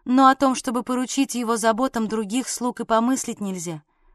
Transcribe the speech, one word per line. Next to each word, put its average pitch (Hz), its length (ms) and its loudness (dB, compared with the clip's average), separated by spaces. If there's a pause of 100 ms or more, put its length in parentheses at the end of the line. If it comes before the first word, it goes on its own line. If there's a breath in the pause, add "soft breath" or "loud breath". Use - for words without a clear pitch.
но 262 220 6
о 269 80 6
том, 269 200 2
чтобы 240 280 -4
поручить 254 500 -2
его 233 240 -2
заботам 226 500 0
других 220 400 -2
слуг, - 320 -4
и 233 60 -6
помыслить 233 560 0
нельзя. 175 420 -8 (320)